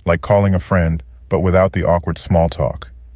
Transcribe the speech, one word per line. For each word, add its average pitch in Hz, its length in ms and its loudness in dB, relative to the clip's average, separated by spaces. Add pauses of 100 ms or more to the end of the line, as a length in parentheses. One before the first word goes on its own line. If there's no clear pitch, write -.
like 87 160 0
calling 101 340 2
a 90 60 0
friend, 82 420 0 (260)
but 87 120 0
without 92 320 2
the 87 120 -2
awkward 82 340 -2
small 82 300 0
talk. - 420 -6 (260)